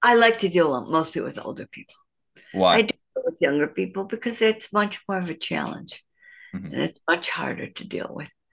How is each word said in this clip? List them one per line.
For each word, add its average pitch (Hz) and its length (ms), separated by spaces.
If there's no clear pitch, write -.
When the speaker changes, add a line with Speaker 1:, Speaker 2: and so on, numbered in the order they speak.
Speaker 1:
I 240 120
like 226 240
to 196 100
deal 160 360
mostly 160 380
with 104 200
older - 220
people. - 300
Speaker 2:
Why? 92 240
Speaker 1:
I - 80
deal - 420
with - 160
younger 147 260
people 190 380
because 226 360
it's 220 300
much 208 380
more 196 80
of 180 140
a - 20
challenge - 680
Speaker 2:
Mm-hmm. - 140
Speaker 1:
and - 80
it's - 240
much 175 220
harder 139 360
to - 200
deal - 240
with. - 180